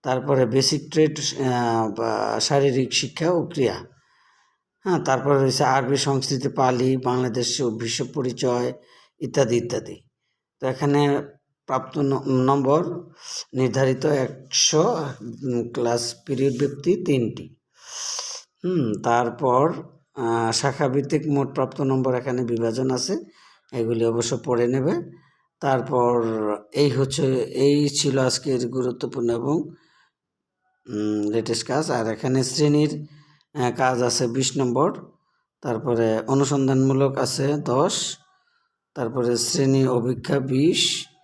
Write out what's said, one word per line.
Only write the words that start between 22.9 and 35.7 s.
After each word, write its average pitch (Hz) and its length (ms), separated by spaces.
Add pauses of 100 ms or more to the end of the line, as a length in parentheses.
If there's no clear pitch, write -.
আছে, 127 240 (580)
এগুলি 117 320
অবশ্য 117 320
পড়ে 120 300
নেবে। 135 280 (680)
তারপর 123 520 (600)
এই 143 180
হচ্ছে, 135 340 (180)
এই 143 460
ছিল 139 300
আজকের 127 500
গুরুত্বপূর্ণ 123 640
এবং, 131 260 (1300)
উম, 107 420
লেটেস্ট 113 380
কাজ। 156 240
আর 120 220
এখানে 131 320
শ্রেণীর, 147 600 (480)
আহ, 123 220
কাজ 127 260
আছে 123 240
বিশ 131 320
নম্বর, 131 300 (720)
তারপরে 113 680